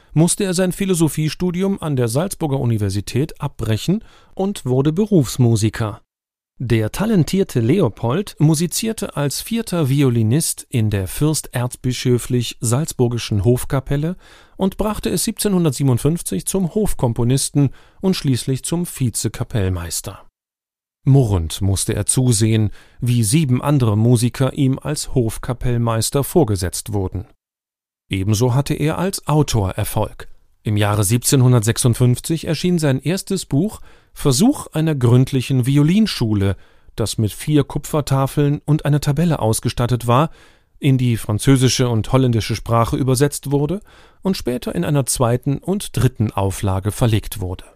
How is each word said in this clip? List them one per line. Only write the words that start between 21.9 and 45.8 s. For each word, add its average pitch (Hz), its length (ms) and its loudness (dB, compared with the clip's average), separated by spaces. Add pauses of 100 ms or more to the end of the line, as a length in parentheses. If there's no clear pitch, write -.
er 104 140 -2
zusehen, 110 640 2 (280)
wie 120 240 0
sieben 123 380 2
andere 123 340 2
Musiker 120 580 2
ihm 135 260 0
als - 340 -6
Hofkapellmeister 117 1120 -2
vorgesetzt 104 680 0
wurden. 95 360 -4 (840)
Ebenso 104 460 0
hatte 143 180 0
er 151 240 -2
als 185 300 -4
Autor 120 460 2
Erfolg. - 540 -4 (360)
Im 107 120 -2
Jahre 104 280 2
siebzehnhundertsechsundfünfzig 123 1400 2
erschien 175 340 0
sein 139 200 0
erstes 185 460 -4
Buch 170 340 -2 (340)
Versuch 151 600 2
einer 156 220 0
gründlichen 127 720 2
Violinschule, 139 880 2 (400)
das - 240 -4
mit 104 120 0
vier 151 320 0
Kupfertafeln 143 1040 0
und 147 180 2
einer 147 160 2
Tabelle 147 400 0
ausgestattet 117 680 0
war, 131 240 4 (480)
in 135 180 4
die 123 200 2
französische 127 720 2
und 113 240 0
holländische 120 440 2
Sprache 113 420 0
übersetzt 131 540 0
wurde 147 300 -2 (420)
und 190 120 0
später 240 380 -6
in 175 100 -2
einer 143 220 2
zweiten 123 540 0
und - 360 -6